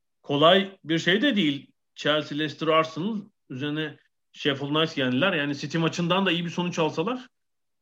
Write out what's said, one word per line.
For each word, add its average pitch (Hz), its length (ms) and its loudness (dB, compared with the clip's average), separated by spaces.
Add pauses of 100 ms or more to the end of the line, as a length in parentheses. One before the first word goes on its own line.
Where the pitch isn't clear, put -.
(220)
kolay 170 600 4
bir 160 140 0
şey 180 240 2
de 269 140 2
değil. 143 340 0 (240)
Chelsea, 151 440 -2
Leicester, 156 300 -4
Arsenal 160 520 0 (300)
üzerine 147 480 -6 (340)
Sheffield 139 380 -2
United 160 260 0
yendiler. 131 360 2
Yani 143 240 -2
City 165 220 -4
maçından 175 480 0
da 175 60 2
iyi 175 120 -2
bir 170 60 -6
sonuç 175 280 -4
alsalar 170 500 -4 (540)